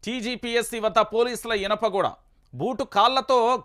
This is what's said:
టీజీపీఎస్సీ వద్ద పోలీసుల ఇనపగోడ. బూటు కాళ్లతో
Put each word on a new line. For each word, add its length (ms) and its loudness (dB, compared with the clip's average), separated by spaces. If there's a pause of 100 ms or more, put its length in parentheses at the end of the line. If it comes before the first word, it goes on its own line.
టీజీపీఎస్సీ 720 -4
వద్ద 200 2
పోలీసుల 540 0
ఇనపగోడ. 580 0 (440)
బూటు 300 -4
కాళ్లతో 800 2